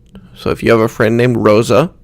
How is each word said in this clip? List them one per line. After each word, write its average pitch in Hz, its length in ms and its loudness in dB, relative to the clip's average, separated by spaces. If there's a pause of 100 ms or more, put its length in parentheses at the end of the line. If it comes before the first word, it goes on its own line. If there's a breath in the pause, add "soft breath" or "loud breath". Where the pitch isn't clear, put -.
(360)
So - 140 -10
if - 140 -6
you 104 80 0
have 117 80 4
a 110 80 0
friend 113 300 -2
named 120 200 0
Rosa 107 560 0 (100)